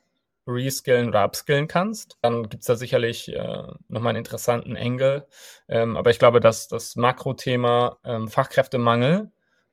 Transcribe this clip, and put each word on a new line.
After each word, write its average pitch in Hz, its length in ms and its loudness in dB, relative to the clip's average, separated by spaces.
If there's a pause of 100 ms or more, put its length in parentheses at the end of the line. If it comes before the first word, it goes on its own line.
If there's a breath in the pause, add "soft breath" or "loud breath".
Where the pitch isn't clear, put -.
(460)
reskillen 123 600 0
oder 101 160 4
upskillen 143 420 -2
kannst, 208 540 -4
dann 117 300 -2
gibt's - 160 -12
da 120 100 2
sicherlich, 120 560 -2
äh, - 300 -6 (260)
nochmal 117 220 -2
einen 107 80 -4
interessanten 117 580 -4
Angle. 131 500 -2 (400 soft breath)
Ähm, 113 300 0
aber 120 140 4
ich - 80 2
glaube, 120 220 8
dass 113 280 2
das - 260 -10
Makrothema, 120 1080 0
ähm, 113 240 -6
Fachkräftemangel 127 1040 0 (400)